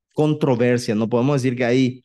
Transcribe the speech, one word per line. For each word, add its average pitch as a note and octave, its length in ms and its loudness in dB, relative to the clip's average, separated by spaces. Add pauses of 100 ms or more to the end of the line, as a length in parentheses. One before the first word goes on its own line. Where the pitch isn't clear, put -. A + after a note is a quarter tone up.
(140)
controversia, B2 800 0
no A2 140 -2
podemos B2 340 0
decir B2 140 -2
que B2 80 -2
hay B2+ 400 0